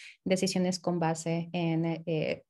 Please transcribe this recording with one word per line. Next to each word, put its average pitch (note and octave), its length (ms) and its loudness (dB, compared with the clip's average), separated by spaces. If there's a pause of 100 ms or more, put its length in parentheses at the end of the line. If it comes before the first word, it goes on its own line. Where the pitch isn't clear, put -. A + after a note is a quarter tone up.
(240)
decisiones F#3 560 2
con F3 180 0
base E3 540 0
en, E3 540 0
eh, - 440 0